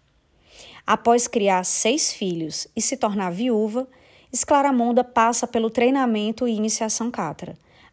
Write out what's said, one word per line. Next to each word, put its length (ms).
Após 400
criar 380
seis 480
filhos 640
e 60
se 160
tornar 340
viúva, 580
Esclaramunda 720
passa 440
pelo 220
treinamento 800
e 80
iniciação 560
cátara, 480